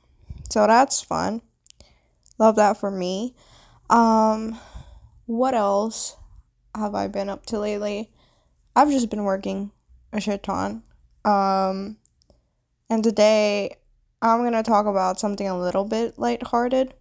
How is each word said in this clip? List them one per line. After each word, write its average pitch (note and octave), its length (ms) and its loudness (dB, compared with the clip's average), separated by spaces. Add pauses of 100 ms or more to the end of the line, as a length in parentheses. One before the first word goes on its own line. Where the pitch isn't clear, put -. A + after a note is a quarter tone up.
(500)
So G#3+ 160 2
that's A#3 360 4
fun. F#3 400 -4 (960)
Love A3 180 4
that G#3 220 2
for G3+ 120 -6
me. F#3+ 460 -6 (540)
Um, A3 680 2 (680)
what B3 280 0
else G#3 600 -2 (580)
have G#3 220 -6
I G3+ 140 -2
been G3 180 -6
up G3 200 -10
to A3 120 -6
lately? G#3 500 -6 (640)
I've C#4+ 160 4
just B3 200 0
been G#3 160 -4
working G3 460 -4 (420)
a G#3+ 80 -4
shit G3+ 220 -4
ton. G3 400 -6 (420)
Um, G3 720 0 (920)
and A3+ 140 0
today G#3+ 720 2 (460)
I'm A3+ 240 2
gonna A#3 180 0
talk G#3+ 220 2
about F#3+ 340 0
something G3+ 260 -4
a F#3 140 -4
little F3+ 240 -2
bit A3 340 -4
lighthearted. A#3+ 840 -2